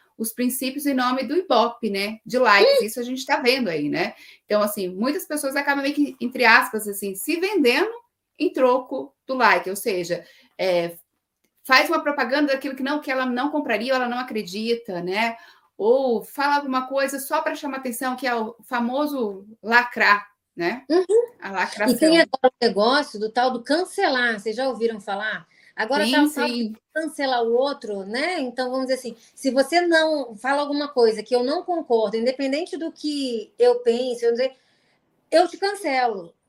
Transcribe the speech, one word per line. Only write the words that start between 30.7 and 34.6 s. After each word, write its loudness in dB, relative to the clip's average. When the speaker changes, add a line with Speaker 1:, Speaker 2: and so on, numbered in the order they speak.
Speaker 2:
coisa 4
que -2
eu 2
não -2
concordo, 0
independente -2
do -6
que -6
eu 4
pense, -2
eu 4
dizer, 0